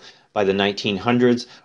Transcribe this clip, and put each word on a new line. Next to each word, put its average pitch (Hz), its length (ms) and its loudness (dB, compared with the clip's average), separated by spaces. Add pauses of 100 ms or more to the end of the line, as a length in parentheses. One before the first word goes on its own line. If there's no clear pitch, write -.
(320)
By 104 120 -2
the 95 100 0
nineteen 101 420 -2
hundreds, 120 500 2 (180)